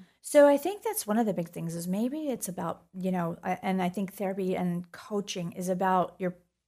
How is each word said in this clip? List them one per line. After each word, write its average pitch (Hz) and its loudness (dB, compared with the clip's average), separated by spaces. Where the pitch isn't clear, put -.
So 294 8
I 285 8
think 381 -4
that's - -4
one 214 2
of 233 4
the 208 2
big 170 -4
things 165 -6
is 170 -8
maybe 247 -2
it's 240 -4
about, 170 -6
you 185 -2
know, 175 -2
uh, 185 -2
and 190 0
I 180 2
think 180 -4
therapy 190 -2
and 180 -2
coaching 196 -6
is 180 -4
about 185 2
your, 180 -4